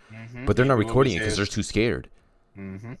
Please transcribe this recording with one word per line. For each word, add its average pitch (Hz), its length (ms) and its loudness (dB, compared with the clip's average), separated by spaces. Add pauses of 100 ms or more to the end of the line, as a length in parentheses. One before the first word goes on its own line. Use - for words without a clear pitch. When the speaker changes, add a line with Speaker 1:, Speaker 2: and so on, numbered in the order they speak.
(120)
Speaker 1:
Mm-hmm. 117 320 -14
Speaker 2:
But 139 120 2
they're 127 100 4
not 139 100 4
Speaker 1:
People 104 140 2
Speaker 2:
recording 123 240 4
it 85 60 -2
Speaker 1:
say 110 40 0
Speaker 2:
'cause 107 140 0
they're 101 80 2
too - 160 -4
scared. 104 480 -2 (460)
Speaker 1:
Mm-hmm. 98 440 -12